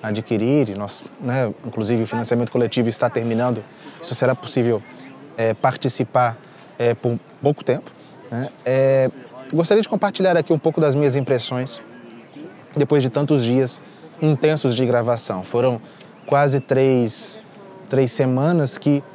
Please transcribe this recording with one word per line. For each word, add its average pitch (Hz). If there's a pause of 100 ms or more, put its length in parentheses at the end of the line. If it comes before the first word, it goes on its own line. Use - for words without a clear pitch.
adquirir, 113
e 101
nós, 101 (180)
né, 127 (100)
inclusive 113
o 107
financiamento 117
coletivo 117
está 117
terminando, 117 (380)
isso -
será 127
possível, 117 (560)
é, 113
participar, 123 (440)
é, 120
por 120 (200)
pouco 147
tempo, - (400)
né? 123 (160)
É, 135 (420)
gostaria 170
de -
compartilhar 196
aqui 160
um 160
pouco 160
das 143
minhas 143
impressões 127 (960)
depois 143
de 127
tantos 147
dias 123 (360)
intensos 151
de 127
gravação. 120
Foram 120 (460)
quase 143
três, 131 (480)
três 131
semanas 139
que 143 (120)